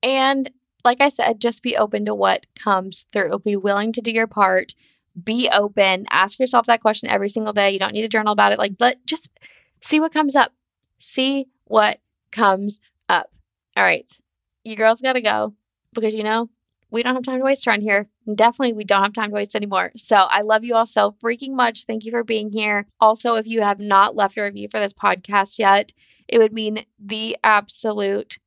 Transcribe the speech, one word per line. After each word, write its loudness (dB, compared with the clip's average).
And 0
like 2
I 6
said, 0
just -2
be -2
open 0
to -4
what 0
comes -4
through. -2
Be -2
willing -2
to -6
do -6
your -2
part. 0
Be -2
open. 2
Ask 0
yourself 2
that 2
question -2
every 0
single -6
day. 2
You -4
don't -4
need -6
to -6
journal -2
about 4
it. -2
Like, -2
let, 0
just -6
see 2
what -2
comes 0
up. 4
See -4
what 2
comes 0
up. -2
All 4
right. 0
You -12
girls 2
gotta -2
go 0
because, -2
you -6
know, -2
we -2
don't 0
have -6
time -4
to -2
waste 0
around 0
here. 0
Definitely, 2
we -8
don't 2
have 0
time -6
to -6
waste -6
anymore. -2
So 0
I 4
love 2
you -2
all 4
so 0
freaking -6
much. -2
Thank -8
you -10
for -2
being -4
here. -2
Also, 4
if -2
you -2
have 0
not 4
left -2
a -4
review -8
for -6
this -4
podcast -2
yet, 4
it 0
would 4
mean -6
the -8
absolute -2